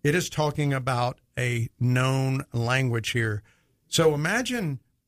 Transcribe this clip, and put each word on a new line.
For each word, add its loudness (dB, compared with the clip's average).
it 2
is 0
talking 0
about -2
a -2
known 2
language 0
here. -2
So 4
imagine -2